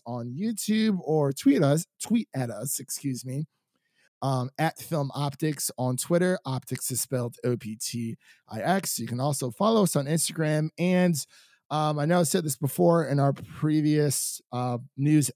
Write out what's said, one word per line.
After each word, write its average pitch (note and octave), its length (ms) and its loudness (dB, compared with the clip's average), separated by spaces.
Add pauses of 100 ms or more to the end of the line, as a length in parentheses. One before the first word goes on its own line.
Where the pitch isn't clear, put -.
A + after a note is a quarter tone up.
on A#2+ 280 -8
YouTube, G#3+ 680 0
or C#3+ 320 2
tweet G3 300 4
us, D3 240 2 (140)
tweet A3+ 340 0
at B2 160 -2
us, B2+ 280 -6
excuse C3 460 -8
me, C3+ 200 -6 (760)
um, C3 360 -2
at D#3 200 0
Film C#3+ 380 -4
Optix C#3+ 600 -4
on B2+ 180 -2
Twitter. F3+ 500 2
Optix C3 460 -6
is A#2 80 -4
spelled A#2+ 460 -4
O B2 100 2
P A2 220 -10
T A#2 400 -6 (320)
I G#2+ 100 -8
X. E3+ 400 -2
You A2+ 80 -6
can A#2+ 140 -4
also C#3 280 -2
follow G#3+ 340 2
us F3 120 0
on C#3 120 0
Instagram. D#3 680 0
And, F3+ 380 4 (560)
um, D3+ 260 0
I D3 80 0
know F3 140 4
I F3 40 4
said F3 200 0
this D3+ 140 -4
before E3+ 480 4
in C#3+ 140 2
our C#3 120 6
previous, D3+ 1120 0 (100)
uh, B2 260 -2 (200)
news D3 380 4